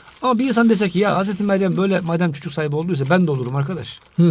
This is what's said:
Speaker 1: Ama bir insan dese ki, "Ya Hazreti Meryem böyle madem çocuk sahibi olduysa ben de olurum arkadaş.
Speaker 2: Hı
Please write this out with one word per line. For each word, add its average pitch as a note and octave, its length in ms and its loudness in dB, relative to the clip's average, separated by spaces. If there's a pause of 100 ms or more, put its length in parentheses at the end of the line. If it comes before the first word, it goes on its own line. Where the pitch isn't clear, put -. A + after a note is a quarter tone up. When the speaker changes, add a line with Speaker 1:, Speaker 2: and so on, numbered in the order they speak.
(220)
Speaker 1:
Ama B3+ 160 2
bir C4 100 0
insan A#3 220 4
dese G3+ 200 2
ki, F3 80 -2
"Ya G3 180 2
Hazreti G3 260 -4
Meryem G3 340 0
böyle F#3+ 240 0
madem E3+ 320 0
çocuk C#3+ 200 -10
sahibi D3+ 240 -4
olduysa D#3+ 340 -2
ben F3+ 160 4
de D3+ 40 0
olurum B2+ 260 -2
arkadaş. C#3+ 440 -6 (160)
Speaker 2:
Hı E3+ 140 4